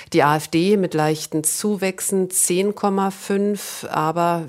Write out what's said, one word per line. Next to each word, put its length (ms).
Die 80
A 140
F 120
D 300
mit 160
leichten 500
Zuwächsen 880
zehn 460
Komma 340
fünf, 800
aber 600